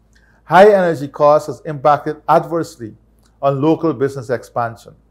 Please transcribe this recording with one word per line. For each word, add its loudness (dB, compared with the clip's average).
High 6
energy 0
costs 2
has -12
impacted -4
adversely -4
on -2
local 0
business -6
expansion. -8